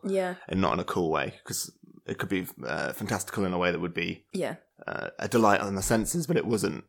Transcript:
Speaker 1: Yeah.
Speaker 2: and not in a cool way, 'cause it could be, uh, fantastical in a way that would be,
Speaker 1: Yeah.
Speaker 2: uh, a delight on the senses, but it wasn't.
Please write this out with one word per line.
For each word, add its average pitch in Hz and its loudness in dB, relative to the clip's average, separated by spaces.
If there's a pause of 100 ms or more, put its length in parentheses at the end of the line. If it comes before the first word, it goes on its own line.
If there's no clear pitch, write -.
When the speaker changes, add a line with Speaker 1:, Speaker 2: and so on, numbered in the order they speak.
Speaker 1:
Yeah. 190 0 (140)
Speaker 2:
and 95 0
not 73 4
in 87 0
a 87 -2
cool 87 0
way, 73 0
'cause - -6 (360)
it - -6
could - -2
be, 92 0 (200)
uh, 69 -2
fantastical 101 -2
in 90 0
a 87 0
way 90 4
that 82 0
would 87 -4
be, 85 -4
Speaker 1:
Yeah. 170 -4 (320)
Speaker 2:
uh, - -6 (100)
a 104 -2
delight 107 6
on 98 -2
the 95 -2
senses, 120 0
but 165 2
it 95 2
wasn't. 95 0